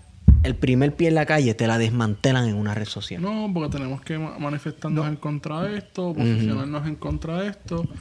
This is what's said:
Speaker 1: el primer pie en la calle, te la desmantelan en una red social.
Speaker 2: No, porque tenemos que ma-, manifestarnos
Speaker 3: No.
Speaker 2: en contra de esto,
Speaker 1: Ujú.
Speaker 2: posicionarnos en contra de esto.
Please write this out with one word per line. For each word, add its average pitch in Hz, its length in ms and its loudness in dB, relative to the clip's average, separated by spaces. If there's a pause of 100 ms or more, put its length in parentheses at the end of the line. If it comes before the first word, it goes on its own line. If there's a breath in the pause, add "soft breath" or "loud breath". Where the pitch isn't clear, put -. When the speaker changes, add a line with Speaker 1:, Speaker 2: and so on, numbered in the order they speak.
(440)
Speaker 1:
el 131 100 2
primer 131 420 4
pie 170 120 2
en 160 80 4
la 151 100 2
calle, 147 260 4
te 113 140 0
la 113 100 2
desmantelan 117 720 2
en 104 60 0
una 104 200 -2
red 104 120 -4
social. 101 340 -10
Speaker 2:
No, 214 320 -4
porque 147 240 -2
tenemos 135 240 -6
que 160 160 -8
ma-, 156 220 -8
manifestarnos 151 640 -4
Speaker 3:
No. 151 60 -2
Speaker 2:
en 151 60 -4
contra 151 480 -6
de 208 140 -4
esto, 180 320 -6
Speaker 1:
Ujú. 156 100 -6
Speaker 2:
posicionarnos 117 640 0
en 151 80 -4
contra 160 480 -6
de 208 80 -4
esto. 170 360 -8 (140)